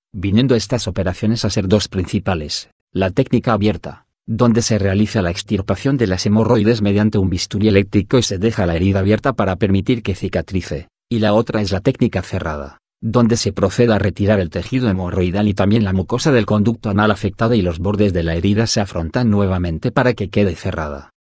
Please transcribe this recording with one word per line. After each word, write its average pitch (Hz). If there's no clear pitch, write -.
Viniendo 107
estas 113
operaciones 98
a 107
ser 98
dos 101
principales, 92
la -
técnica 127
abierta, 101
donde 113
se 110
realiza 98
la 87
extirpación 98
de 123
las 92
hemorroides 110
mediante 104
un 95
bisturí 98
eléctrico 101
y 117
se 101
deja 104
la 85
herida 95
abierta 104
para 90
permitir 98
que 98
cicatrice, 87
y 120
la 107
otra 110
es 98
la 92
técnica 123
cerrada, 78
donde 113
se 107
procede 110
a 104
retirar 98
el 85
tejido 127
hemorroidal 92
y 104
también 107
la 92
mucosa 104
del 113
conducto 107
anal 107
afectada 104
y 110
los 87
bordes 98
de 87
la 82
herida 101
se -
afrontan 98
nuevamente 92
para 123
que 98
quede 101
cerrada. 78